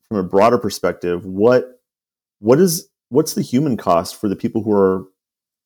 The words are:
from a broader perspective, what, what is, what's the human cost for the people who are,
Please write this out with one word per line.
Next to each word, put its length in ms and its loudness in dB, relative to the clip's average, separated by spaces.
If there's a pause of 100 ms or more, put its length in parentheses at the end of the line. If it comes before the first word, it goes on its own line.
from 100 -6
a 60 -2
broader 360 2
perspective, 680 -6
what, 560 0 (560)
what 220 2
is, 280 0 (220)
what's 240 -2
the 80 -4
human 360 -2
cost 380 -2
for 140 -4
the 60 -2
people 280 -6
who 100 -2
are, 320 2 (600)